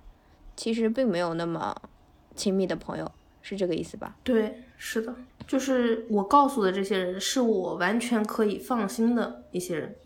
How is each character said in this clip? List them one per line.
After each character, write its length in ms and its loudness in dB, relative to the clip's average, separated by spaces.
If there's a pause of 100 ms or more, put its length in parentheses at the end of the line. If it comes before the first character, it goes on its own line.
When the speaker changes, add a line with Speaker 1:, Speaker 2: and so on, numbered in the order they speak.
(560)
Speaker 1:
其 180 -4
实 160 2
并 180 2
没 100 2
有 160 0
那 120 -2
么 280 -4 (600)
亲 180 0
密 140 2
的 100 -2
朋 220 -10
友， 120 -8 (300)
是 160 -10
这 100 0
个 80 -2
意 80 -2
思 140 -12
吧？ 260 -12
Speaker 2:
对， 400 0 (140)
是 260 -4
的， 120 -8 (320)
就 120 0
是 500 2
我 160 2
告 240 8
诉 140 0
的 100 4
这 100 -2
些 160 0
人 220 -2
是 200 0
我 340 2
完 260 0
全 240 0
可 200 0
以 140 0
放 300 -2
心 260 2
的 380 -2
一 80 -4
些 160 -4
人， 180 -6 (120)